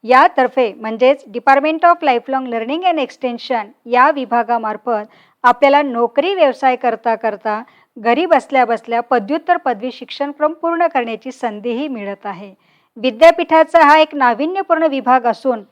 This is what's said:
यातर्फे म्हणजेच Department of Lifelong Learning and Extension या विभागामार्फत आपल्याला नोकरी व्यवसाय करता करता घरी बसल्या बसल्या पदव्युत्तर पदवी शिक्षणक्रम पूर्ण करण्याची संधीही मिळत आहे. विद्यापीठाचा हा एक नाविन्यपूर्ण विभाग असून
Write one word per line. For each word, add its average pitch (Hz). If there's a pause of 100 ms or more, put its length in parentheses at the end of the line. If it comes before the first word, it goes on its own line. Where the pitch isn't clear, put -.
यातर्फे 254
म्हणजेच 233
Department 277
of 339
Lifelong 254
Learning 240
and 349
Extension 240 (180)
या 247
विभागामार्फत 226 (360)
आपल्याला 277
नोकरी 277
व्यवसाय 262
करता 233
करता 214 (340)
घरी 240
बसल्या 269
बसल्या 233
पदव्युत्तर 277
पदवी 247
शिक्षणक्रम 294
पूर्ण 339
करण्याची 240
संधीही 226
मिळत 202
आहे. 196 (420)
विद्यापीठाचा 320
हा 302
एक 311
नाविन्यपूर्ण 311
विभाग 254
असून 226